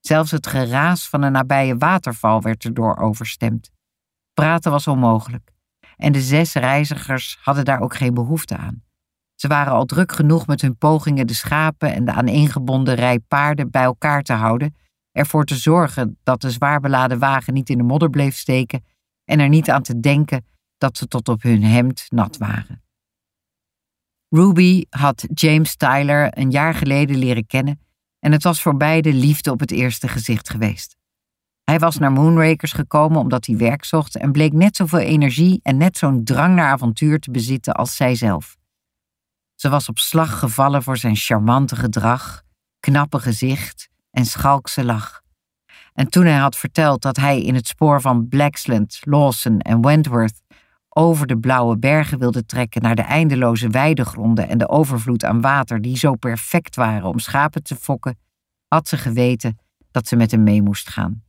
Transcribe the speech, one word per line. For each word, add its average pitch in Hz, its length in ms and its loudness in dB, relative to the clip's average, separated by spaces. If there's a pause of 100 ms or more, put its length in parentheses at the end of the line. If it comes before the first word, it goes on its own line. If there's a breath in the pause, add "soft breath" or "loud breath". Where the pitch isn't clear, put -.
Zelfs 156 300 0
het 156 160 -4
geraas 135 600 -2
van 143 140 -2
een 139 100 0
nabije 131 440 0
waterval 120 680 0
werd 110 220 -4
erdoor 113 320 -2
overstemd. 110 720 -4 (640)
Praten 160 360 0
was 143 160 0
onmogelijk, 117 680 0 (440 soft breath)
en 147 160 0
de 139 80 2
zes 143 320 2
reizigers 135 880 -4
hadden 139 220 -2
daar 131 160 0
ook - 160 -6
geen 123 180 -2
behoefte 123 420 -4
aan. - 260 -10 (520)
Ze - 140 -8
waren 143 240 0
al 123 120 2
druk 165 280 -2
genoeg 156 340 2
met 147 140 -2
hun 131 160 0
pogingen 147 500 0
de 113 80 -4
schapen 151 600 -2
en 120 100 -2
de 120 80 -2
aaneengebonden 131 800 0
rij 120 240 0
paarden 143 520 -2
bij 131 120 0
elkaar 143 400 0
te 135 100 -4
houden, 113 440 -2 (360)
ervoor 151 320 0
te 143 120 -4
zorgen 139 680 0
dat 127 180 -2
de 135 100 -4
zwaar 143 300 -2
beladen 131 380 0
wagen 135 360 -2
niet 135 160 -4
in 123 80 0
de 120 60 2
modder 147 260 0
bleef 139 260 -2
steken 127 480 -4 (400)
en 151 160 2
er 143 80 4
niet 151 220 4
aan 131 120 2
te 120 180 -6
denken 143 460 0 (320)
dat 135 180 -2
ze 123 120 -10
tot 120 200 -6
op 110 140 -2
hun 113 200 2
hemd 120 460 2
nat 107 280 -2
waren. 107 460 -8 (1500)
Ruby 180 640 6
had 143 440 -2
James 156 420 2
Tyler 143 640 0
een 131 120 0
jaar 147 240 0
geleden 139 420 0
leren 123 300 0
kennen 139 340 -4 (380)
en 151 140 2
het 151 100 2
was 170 200 0
voor 147 140 2
beide 151 360 2
liefde 147 380 2
op 127 100 -4
het 143 100 -4
eerste 123 380 -4
gezicht 110 420 -4
geweest. 107 460 -6 (680)
Hij 156 140 2
was 160 200 0
naar 139 140 2
Moonrakers 160 600 2
gekomen 151 480 0
omdat 135 260 -2
hij 113 100 -2
werk 120 280 0
zocht - 320 -2
en 139 160 -2
bleek 151 200 2
net 185 240 4
zoveel 170 220 0
energie 151 640 2
en 135 140 2
net 175 200 2
zo'n 135 280 0
drang 147 300 2
naar 160 160 4
avontuur 135 480 0
te 143 120 -8
bezitten 123 440 -4
als - 220 -4
zijzelf. 117 600 -2 (960)
Ze - 140 -4
was 139 200 0
op - 100 -8
slag - 400 0
gevallen 139 440 0
voor 131 140 -4
zijn 113 200 0
charmante 120 600 0
gedrag, 113 640 -2 (380)
knappe 143 400 0
gezicht 127 680 -6 (220)
en 123 140 -2
schalkse 139 600 -2
lach. 113 380 -6 (720 soft breath)
En 135 160 -2
toen 180 160 4
hij 156 140 4
had 139 180 0
verteld 147 460 0
dat 135 140 -4
hij 139 260 0
in 127 120 -2
het 127 120 -2
spoor 147 340 2
van 123 280 0
Blaxland, 135 760 -2
Lawson 139 560 2
en 117 200 0
Wentworth 123 600 2 (560 soft breath)
over 160 280 2
de 123 120 -2
Blauwe 120 400 0
Bergen 143 400 0
wilde 120 280 -2
trekken 120 360 -6
naar 117 120 2
de 110 80 -2
eindeloze 127 640 0
weidegronden 117 800 0
en 117 100 0
de 117 100 0
overvloed 127 560 0
aan 113 160 0
water 131 400 0
die 123 160 -4
zo 139 180 2
perfect 120 640 -6
waren 110 320 -2
om 90 100 -4
schapen 147 440 -2
te - 140 -10
fokken, 127 420 -8 (500)
had 156 200 0
ze 156 80 -4
geweten 120 640 -2 (320)
dat 123 180 -6
ze 123 80 0
met 113 140 2
hem 110 120 2
mee 104 200 4
moest 101 260 -2
gaan. 98 400 -8